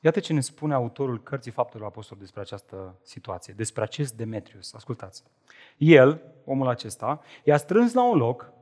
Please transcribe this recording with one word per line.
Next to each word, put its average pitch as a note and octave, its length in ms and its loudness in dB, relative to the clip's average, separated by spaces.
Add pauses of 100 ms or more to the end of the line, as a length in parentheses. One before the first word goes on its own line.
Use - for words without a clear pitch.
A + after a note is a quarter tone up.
iată E3 200 2
ce E3 120 -6
ne D3+ 80 2
spune D3+ 340 -6
autorul B2 480 -4
Cărții B2 280 -12
Faptelor - 360 -6
Apostolilor G2+ 380 -16
despre G2+ 160 -16
această F#2+ 640 -16
situație, - 540 -16
despre A2 260 -6
acest B2+ 320 -6
Demetrius. A2 600 -12
Ascultați. A2+ 480 -14 (540)
El, D3 440 8 (240)
omul C3+ 240 -4
acesta, A#2+ 520 -6 (240)
i-a D3 120 4
strâns A3+ 360 2
la B3 120 2
un A#3+ 120 2
loc A#2+ 460 -2